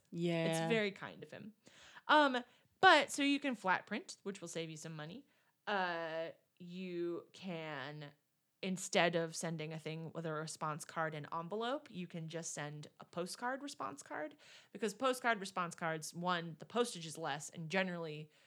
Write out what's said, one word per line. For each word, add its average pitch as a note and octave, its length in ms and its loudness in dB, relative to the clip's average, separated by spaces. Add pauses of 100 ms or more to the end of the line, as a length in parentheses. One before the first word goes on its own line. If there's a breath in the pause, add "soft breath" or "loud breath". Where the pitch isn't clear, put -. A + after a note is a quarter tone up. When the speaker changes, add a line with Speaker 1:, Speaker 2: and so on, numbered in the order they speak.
(100)
Speaker 1:
Yeah. E3+ 360 2
Speaker 2:
It's E3 260 2
very G#3 180 2
kind C3+ 320 -12
of - 80 -14
him. - 220 -12 (560 soft breath)
Um, C#4 340 8 (380)
but, E4 320 10
so C#4+ 100 0
you C#4 160 6
can C4+ 160 0
flat - 320 2
print, - 380 -6
which F#3+ 160 -6
will E3+ 80 -10
save E3 200 -4
you D#3+ 80 -10
some D#3+ 200 -10
money. E3 260 -10 (440)
Uh, E3+ 640 0 (280)
you F3 640 -4 (100)
can, D3+ 720 -6 (580)
instead F3+ 520 4
of E3 220 2
sending D#3+ 360 -4
a D#3+ 60 -8
thing D#3+ 360 -6
with E3 120 -4
a D#3 60 -2
response D#3 520 -4
card D#3+ 300 -2
and D3 120 -8 (120)
envelope, A3+ 520 -4
you F3+ 180 -8
can E3 200 -8
just E3 240 -6
send D3+ 360 -8 (120)
a - 40 -14
postcard A#3+ 580 -4
response C#4+ 400 -8
card. D4+ 320 -6 (380 soft breath)
Because G#3 200 0
postcard B3 480 2
response F3+ 360 -2
cards, D#3+ 380 -2
one, E3+ 440 0
the E3+ 80 -12
postage A3 400 0
is D#3 100 -8
less, D#3 380 -4
and D#3+ 160 -8
generally, E3+ 580 0 (180)